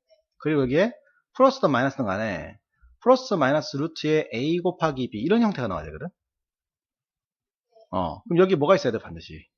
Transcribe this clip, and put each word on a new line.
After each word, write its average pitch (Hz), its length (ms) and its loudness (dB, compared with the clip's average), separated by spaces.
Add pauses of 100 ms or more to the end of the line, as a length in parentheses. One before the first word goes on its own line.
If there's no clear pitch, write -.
(380)
그리고 151 240 0
여기에 160 300 2 (420)
플러스든 262 360 4
마이너스든 131 340 0
간에 95 540 -4 (420)
플러스 247 340 2
마이너스 147 440 0
루트의 156 560 -2
A 151 240 -2
곱하기 160 520 -2
B 107 80 -8
이런 190 240 2
형태가 160 260 -2
나와야 87 180 -6
되거든. 120 220 -12 (1800)
어, 90 320 -6
그럼 165 140 0
여기 185 180 4
뭐가 156 180 4
있어야 131 180 0
돼 110 60 -6
반드시? 82 600 -16